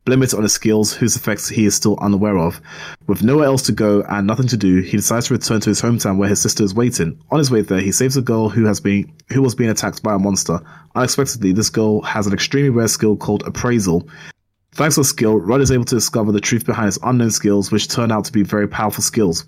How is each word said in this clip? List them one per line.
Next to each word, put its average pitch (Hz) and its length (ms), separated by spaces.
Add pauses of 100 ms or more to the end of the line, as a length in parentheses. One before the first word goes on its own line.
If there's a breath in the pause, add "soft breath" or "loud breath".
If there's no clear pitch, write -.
blame 131 180
it 123 120
on 104 80
his 104 100
skills, 107 400
whose - 240
effects - 320
he 107 160
is 98 100
still 104 260
unaware 101 380
of. 85 220 (460 loud breath)
With 95 160
nowhere 139 240
else 135 180
to 120 80
go 104 360
and 101 180
nothing 117 220
to 117 80
do, 92 240
he 92 160
decides 113 320
to 127 60
return 110 260
to 107 100
his 98 120
hometown 110 360
where 101 100
his 101 120
sister 110 240
is 95 100
waiting. 117 460 (100)
On 143 80
his 135 120
way 110 120
there, 92 180
he 98 120
saves 135 240
a 131 60
girl 113 260
who 110 180
has 101 140
been, 101 320 (200)
who 135 100
was 123 140
being 117 140
attacked - 340
by 107 100
a 98 40
monster. 95 420 (340 loud breath)
Unexpectedly, 120 580
this 107 180
girl 107 320
has 104 260
an 98 40
extremely 139 380
rare 117 180
skill 107 280
called - 300
Appraisal. 104 640 (640 loud breath)
Thanks 147 220
to 160 80
the - 20
skill, 110 320
Rudd 104 240
is 131 120
able 120 120
to 127 120
discover 110 360
the 101 80
truth 113 240
behind 110 220
his 98 160
unknown 120 300
skills, 101 380
which 104 180
turn 117 240
out 104 120
to - 80
be 107 100
very 104 260
powerful 107 340
skills. 95 460